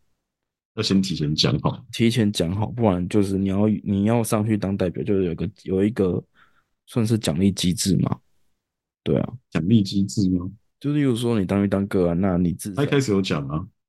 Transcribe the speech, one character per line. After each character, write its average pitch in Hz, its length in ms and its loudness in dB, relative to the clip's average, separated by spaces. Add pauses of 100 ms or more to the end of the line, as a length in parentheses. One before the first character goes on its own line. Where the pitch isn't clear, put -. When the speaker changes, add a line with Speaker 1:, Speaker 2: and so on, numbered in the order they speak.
(760)
Speaker 1:
要 110 80 -4
先 98 180 2
提 90 140 -2
前 76 200 -2
讲 - 260 2
好。 - 300 -2
Speaker 2:
提 117 200 2
前 113 200 2
讲 90 240 0
好， 104 120 -2
不 120 160 -6
然 90 260 2
就 104 140 2
是 98 160 -2
你 98 100 0
要， 98 180 2 (160)
你 101 220 0
要 117 180 2
上 110 240 0
去 107 120 0
当 98 180 -2
代 92 140 -2
表， 67 120 -6
就 101 140 0
是 95 80 2
有 85 80 0
一 - 20 -6
个， 82 160 -4 (120)
有 95 200 0
一 107 100 2
个 92 300 0 (600)
算 113 220 -2
是 113 120 2
奖 85 220 -2
励 98 100 4
机 90 220 0
制 92 240 0
嘛。 - 220 -2 (840)
对 82 140 0
啊。 - 160 -4 (160)
Speaker 1:
奖 82 180 -6
励 110 160 6
机 98 220 -2
制 98 240 0
吗？ 92 220 -2 (280)
Speaker 2:
就 139 120 -4
是 147 80 0
例 147 40 2
如 127 140 2
说 117 240 0
你 92 60 0
当 101 180 2
一 - 20 2
当 98 200 0
个 92 220 2
案， 85 120 0
那 95 160 2
你 87 160 2
至 101 220 -10
少 - 20 -14
Speaker 1:
他 143 80 0
一 - 20 0
开 143 140 2
始 120 120 0
有 98 100 2
讲 78 260 -4
啊， 78 180 -4 (220)